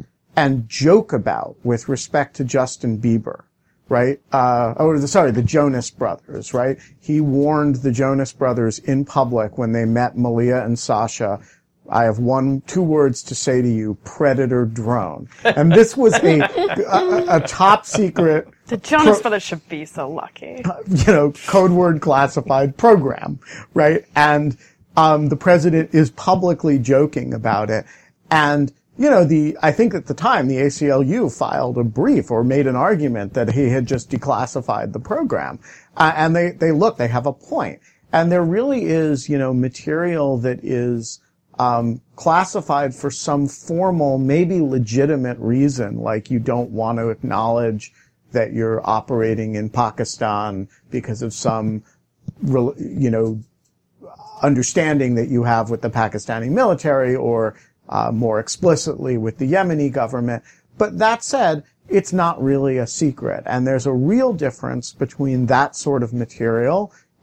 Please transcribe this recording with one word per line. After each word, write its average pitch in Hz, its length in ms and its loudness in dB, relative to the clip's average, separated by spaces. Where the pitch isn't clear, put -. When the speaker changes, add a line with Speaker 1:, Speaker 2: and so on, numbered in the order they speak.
Speaker 1:
and 135 320 0
joke 180 460 2
about 95 500 -4
with 117 240 -2
respect 139 480 -4
to 143 80 -6
Justin 127 560 -2
Bieber, 113 440 -2
right? 127 320 0
Uh, 123 420 2
or 156 240 2
the, 139 80 -2
sorry, 139 240 4
the 113 100 0
Jonas 135 480 0
Brothers, - 640 -8
right? 131 240 -2
He 151 220 0
warned 147 540 2
the 127 180 -2
Jonas 135 400 0
Brothers 120 460 0
in 139 260 -2
public 120 520 -2
when 117 140 -2
they 113 140 0
met 117 320 0
Malia 123 480 0
and 113 120 -2
Sasha, 110 600 -2
"I 110 140 2
have 110 160 0
one, 131 480 0
two 185 160 0
words 151 400 2
to - 120 -12
say 127 260 0
to 123 80 0
you: 107 340 -2
predator 131 640 0
drone." 113 640 -4
And 165 260 4
this 226 240 6
was 233 200 4
a, 233 260 4
a, 359 960 0
a 160 100 -2
top 196 380 4
secret 170 640 0
Speaker 2:
The 233 100 -6
Jonas 302 400 4
Speaker 1:
pro-, 208 60 -6
Speaker 2:
Brothers 208 200 -2
should - 260 -12
be 156 160 -12
so 147 240 -10
lucky. - 560 -12
Speaker 1:
uh, - 100 -4
you 185 180 2
know, 147 260 6
code 185 240 4
word 175 300 4
classified 139 760 0
program, 156 600 2
right? 156 320 2
And, 147 420 2
um, 156 340 4
the 147 60 0
president 160 580 2
is 156 180 4
publicly 175 680 0
joking 131 540 0
about 107 360 -2
it. 110 160 -2
And, 147 440 2
you 277 120 2
know, 208 140 6
the, 156 380 0
I 156 100 4
think 220 220 0
at - 140 -8
the - 60 -6
time, 165 340 0
the 135 100 -2
A 135 140 0
C 151 180 -4
L 135 140 2
U 175 260 0
filed 127 480 -4
a 123 60 0
brief 127 480 0
or 113 120 0
made 135 240 0
an 127 80 -2
argument 135 600 -2
that 117 160 0
he 131 180 0
had 131 160 0
just 123 240 -4
declassified 120 840 -4
the 110 80 -10
program. 123 600 -6
Uh, 160 200 2
and 160 200 2
they, 175 160 0
they 165 200 0
look, 196 260 0
they 123 100 0
have 123 180 -2
a 139 80 -2
point. 156 460 -8
And 165 200 2
there 175 120 2
really 220 420 0
is, 156 440 0
you 147 80 0
know, 131 160 -2
material 147 840 -2
that 123 240 -4
is, 120 560 -4
um, 120 420 0
classified 160 760 0
for 139 180 -6
some 143 360 -2
formal, 165 720 -2
maybe 165 440 2
legitimate 131 800 0
reason, 120 600 0
like 110 300 -4
you 127 100 0
don't 120 320 -2
want 113 260 -2
to 117 120 -2
acknowledge 113 840 -2
that 113 220 -2
you're 113 340 -2
operating 110 680 -2
in 107 140 -6
Pakistan 107 960 -4
because 117 320 -8
of 117 120 -8
some, 110 500 -4
rel-, 135 360 0
you - 320 -4
know, 113 320 -2
understanding 139 760 0
that 113 140 -2
you 120 140 0
have 113 260 0
with 117 120 -6
the 117 80 -4
Pakistani 113 600 -4
military 147 680 0
or, 117 400 -2
uh, - 220 -2
more 110 280 0
explicitly 139 800 -2
with 110 200 -4
the 135 140 -2
Yemeni 160 400 0
government. 120 520 -4
But 214 220 -2
that 226 240 0
said, 170 400 0
it's 190 240 0
not 170 280 0
really 135 360 0
a 123 80 -2
secret. - 600 -4
And - 200 -2
there's 131 220 0
a 135 60 0
real 214 400 2
difference 131 600 -6
between 127 540 -2
that 131 280 0
sort 139 280 -2
of 113 100 -6
material 120 800 -2